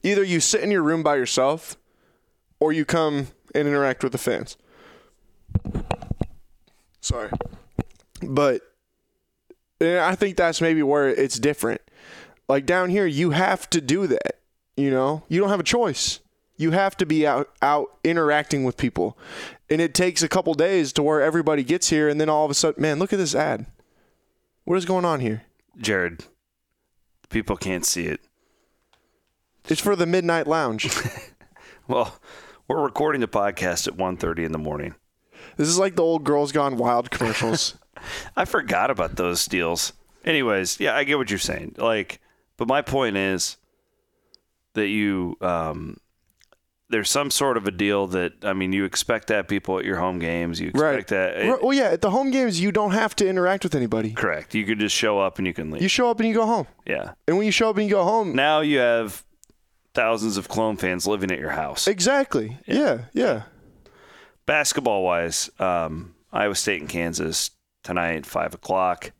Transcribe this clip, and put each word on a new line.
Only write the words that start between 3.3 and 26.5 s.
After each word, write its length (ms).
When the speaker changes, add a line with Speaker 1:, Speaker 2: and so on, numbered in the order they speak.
Speaker 1:
and 140
interact 360
with 80
the 60
fans. 400
Sorry. 280
But, 400
and 200
I 160
think 220
that's 240
maybe 220
where 260
it's 300
different. 420
Like, 180
down 240
here, 160
you 260
have 400
to 100
do 260
that, 320
you 140
know? 360
You 140
don't 80
have 100
a 40
choice. 560
You 140
have 260
to 80
be 220
out, 220
out 260
interacting 600
with 140
people. 400
And 120
it 120
takes 300
a 60
couple 240
days 400
to 100
where 180
everybody 420
gets 260
here, 180
and 140
then 80
all 160
of 60
a 20
sudden, 280
"Man, 180
look 120
at 80
this 160
ad. 300
What 140
is 80
going 200
on 140
here?" 240
Speaker 2:
Jared, 460